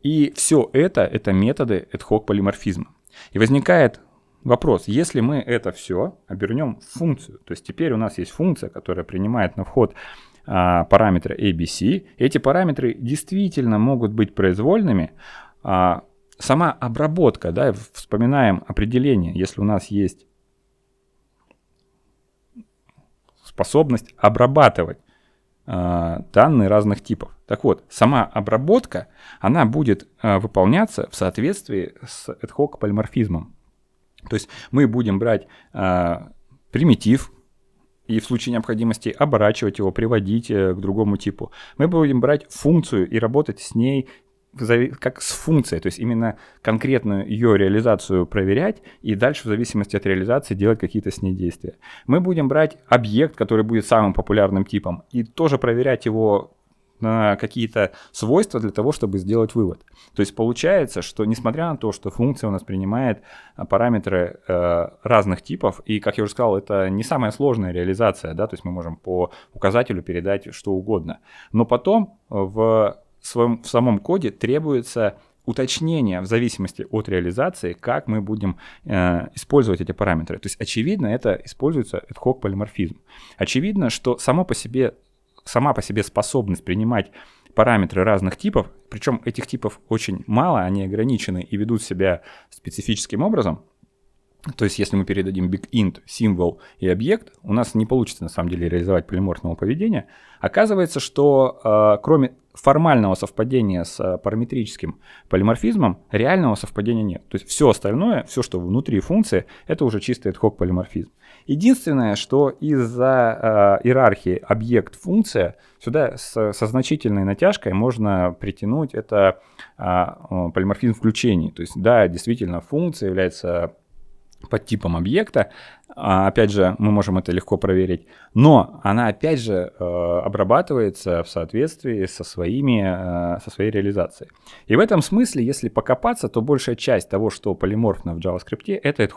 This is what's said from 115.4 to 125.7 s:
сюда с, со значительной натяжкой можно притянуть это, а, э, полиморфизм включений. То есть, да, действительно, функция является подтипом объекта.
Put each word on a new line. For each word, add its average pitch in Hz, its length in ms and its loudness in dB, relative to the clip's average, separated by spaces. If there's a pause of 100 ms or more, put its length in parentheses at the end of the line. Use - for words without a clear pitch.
сюда 135 380 -2
с, 107 360 -2
со 113 140 -2
значительной 113 580 0
натяжкой 101 500 0
можно 101 640 0
притянуть 117 560 -6
это, 101 460 2 (360)
а, 90 420 -2 (120)
э, 90 220 -4
полиморфизм 98 420 0
включений. 110 560 0
То - 120 -14
есть, - 140 -12
да, 110 320 4
действительно, 87 520 -4
функция 147 480 -4
является 90 640 -2 (800)
подтипом 101 460 -2
объекта. 117 540 0 (460)